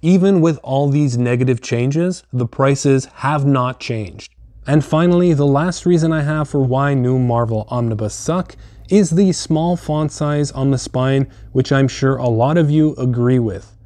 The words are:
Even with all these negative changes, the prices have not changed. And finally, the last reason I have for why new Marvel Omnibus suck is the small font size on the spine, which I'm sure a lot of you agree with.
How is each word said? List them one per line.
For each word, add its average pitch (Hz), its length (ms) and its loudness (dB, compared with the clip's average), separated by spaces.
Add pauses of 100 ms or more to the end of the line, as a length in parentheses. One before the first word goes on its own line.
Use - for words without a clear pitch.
Even 185 400 4
with 156 220 2
all 139 260 0
these 139 300 0
negative 123 420 0
changes, 143 600 -2 (100)
the 123 140 -2
prices 135 580 0 (100)
have 143 300 -2
not 127 340 0
changed. 107 540 -10 (320)
And 147 180 2
finally, 175 500 2
the 143 120 0
last 143 400 0
reason 165 260 2
I 160 100 -2
have 151 280 -4
for 143 120 -2
why 135 340 0
new 127 240 0
Marvel 117 500 -2
Omnibus 113 460 -4
suck - 400 -6 (340)
is 196 220 4
the 185 220 2
small 165 440 -2
font 151 340 -4
size 147 400 -2
on 135 200 -2
the 139 80 0
spine, 135 500 -2 (220)
which 131 200 0
I'm 139 160 4
sure 135 280 0
a 127 120 -4
lot 120 300 2
of 156 140 2
you 156 240 2
agree 123 440 0
with. 107 360 -6 (100)